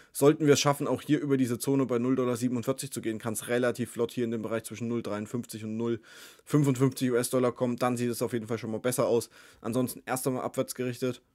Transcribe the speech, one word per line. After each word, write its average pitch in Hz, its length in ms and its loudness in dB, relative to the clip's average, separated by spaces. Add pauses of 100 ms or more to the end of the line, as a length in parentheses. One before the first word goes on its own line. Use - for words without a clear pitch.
(140)
Sollten 156 320 4
wir 143 80 8
es 135 60 4
schaffen, 143 280 2
auch 127 140 -2
hier 147 200 0
über 139 160 2
diese 120 220 0
Zone 135 260 2
bei 120 140 0
null 127 160 2
Dollar 123 220 0
siebenundvierzig 127 540 -2
zu 120 100 -6
gehen, 110 180 -4
kann's 110 300 -6
relativ 120 420 0
flott 117 200 -2
hier 120 140 -2
in 113 60 -4
dem 113 100 -4
Bereich 110 220 -4
zwischen 113 240 -8
null 117 160 -2
dreiundfünfzig 107 600 -6
und 110 140 -6
null 117 240 -2 (420)
fünfundfünfzig 135 680 2
U-S-Dollar 123 400 2
kommen, 120 260 0
dann 123 200 2
sieht 120 120 0
es 117 120 -4
auf 117 120 -2
jeden 110 140 -2
Fall 117 100 -2
schon 110 140 -6
mal 107 80 -4
besser 123 280 2
aus. 113 220 2 (320)
Ansonsten 117 440 -2
erst 131 220 -2
einmal 127 160 -2
abwärts 131 320 -4
gerichtet, 127 460 -4 (140)